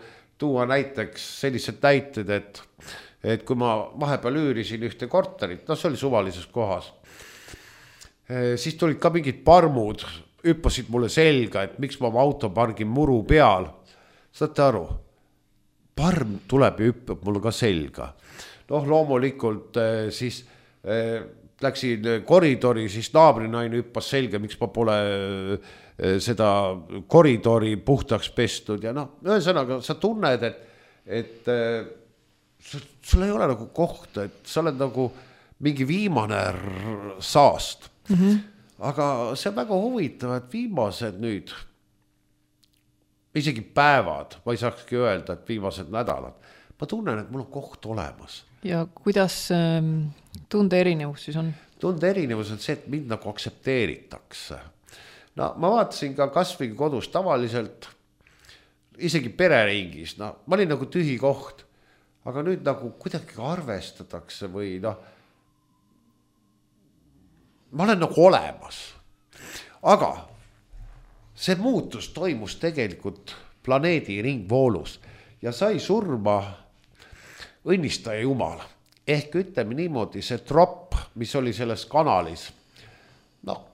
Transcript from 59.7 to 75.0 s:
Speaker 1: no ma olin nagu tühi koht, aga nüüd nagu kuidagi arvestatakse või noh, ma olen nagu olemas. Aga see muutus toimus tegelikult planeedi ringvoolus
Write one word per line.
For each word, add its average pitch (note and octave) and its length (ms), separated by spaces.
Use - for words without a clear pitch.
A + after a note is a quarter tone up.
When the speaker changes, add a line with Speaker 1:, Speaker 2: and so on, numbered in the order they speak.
Speaker 1:
no G#2 120
ma F3 100
olin F#3 160
nagu C3 160
tühi D3 300
koht, - 480
aga C3 160
nüüd E3 220
nagu C3 320
kuidagi - 420
arvestatakse A2 1120
või F#2+ 320
noh, G#2 160
ma D3+ 120
olen G#3 160
nagu D#3+ 240
olemas. A2 540
Aga D#3+ 300
see F3+ 220
muutus F3+ 520
toimus C#3 480
tegelikult A2+ 800
planeedi C3+ 640
ringvoolus A#2 760